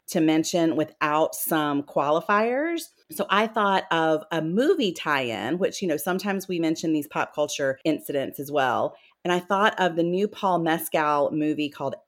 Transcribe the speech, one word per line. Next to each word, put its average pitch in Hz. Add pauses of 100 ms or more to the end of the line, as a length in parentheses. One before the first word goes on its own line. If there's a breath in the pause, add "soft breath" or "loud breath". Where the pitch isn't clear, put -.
to 175
mention 160
without 151
some 147
qualifiers. 220 (280)
So -
I 214
thought 202
of 160
a 160
movie 226
tie-in, 131
which, -
you 196
know, 156
sometimes 190
we 180
mention 165
these 151
pop -
culture 143
incidents 143
as 139
well. 131 (280 soft breath)
And 175
I 180
thought 196
of 175
the 170
new 180
Paul 185
Mescal 156
movie 151
called 135 (120)